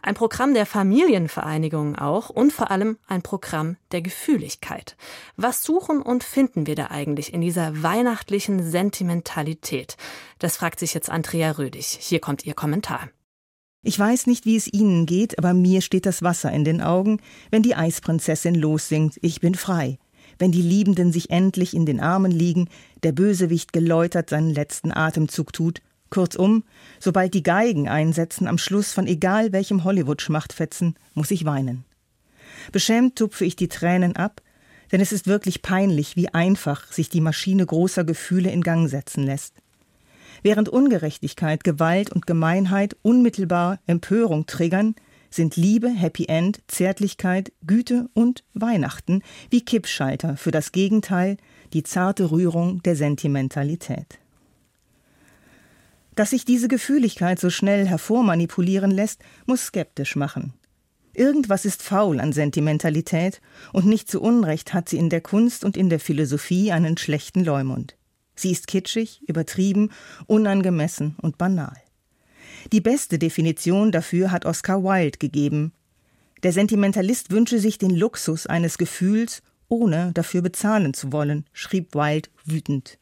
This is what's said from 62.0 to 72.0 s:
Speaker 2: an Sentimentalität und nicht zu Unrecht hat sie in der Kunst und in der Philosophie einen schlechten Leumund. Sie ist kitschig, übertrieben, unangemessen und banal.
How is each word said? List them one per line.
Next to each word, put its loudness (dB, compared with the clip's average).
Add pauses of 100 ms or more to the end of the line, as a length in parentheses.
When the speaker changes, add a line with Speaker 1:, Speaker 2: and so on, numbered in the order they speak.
Speaker 2:
an 0
Sentimentalität -2 (300)
und 2
nicht 2
zu -2
Unrecht 0
hat -2
sie -2
in 2
der 0
Kunst 0
und -2
in 2
der 2
Philosophie 0
einen 2
schlechten -2
Leumund. -2 (400)
Sie -2
ist -4
kitschig, -4
übertrieben, 0 (360)
unangemessen 0
und -4
banal. -2 (960)